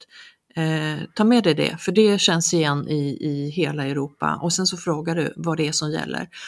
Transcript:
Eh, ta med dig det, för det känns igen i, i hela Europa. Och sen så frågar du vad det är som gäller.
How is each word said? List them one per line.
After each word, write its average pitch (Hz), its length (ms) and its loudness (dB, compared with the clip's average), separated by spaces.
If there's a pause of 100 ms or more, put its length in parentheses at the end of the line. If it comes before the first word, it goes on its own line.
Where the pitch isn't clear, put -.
(560)
Eh, 156 480 -2 (120)
ta 214 80 2
med 233 200 6
dig 170 120 4
det, 156 240 -2
för - 120 -4
det 202 300 4
känns 165 320 2
igen 147 340 2
i, 143 340 -2
i 143 280 -4
hela 147 360 -2
Europa. 143 560 -4
Och 170 120 0
sen 185 140 0
så 180 100 -2
frågar 165 380 -2
du 160 200 -2
vad 160 220 -2
det 156 100 0
är 156 40 -2
som 151 200 -4
gäller. 160 380 -6 (180)